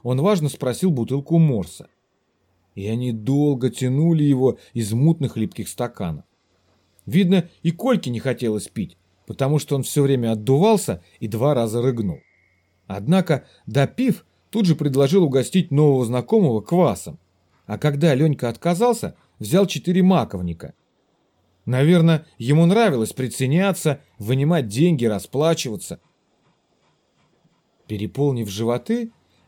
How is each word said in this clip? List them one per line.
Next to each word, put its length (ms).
он 180
важно 300
спросил 400
бутылку 480
морса. 500
И 140
они 240
долго 580
тянули 540
его 340
из 180
мутных 460
липких 300
стаканов. 580
Видно, 420
и 80
Кольке 400
не 100
хотелось 480
пить, 300
потому 320
что 160
он 100
всё 180
время 300
отдувался 680
и 100
два 260
раза 260
рыгнул. 380
Однако, 580
допив, 580
тут 160
же 100
предложил 480
угостить 460
нового 340
знакомого 560
квасом. 580
А 120
когда 360
Ленька 340
отказался, 680
взял 280
четыре 360
маковника. 720
Наверное, 580
ему 260
нравилось 480
приценяться, 880
вынимать 500
деньги, 360
расплачиваться. 960
Переполнив 600
животы, 600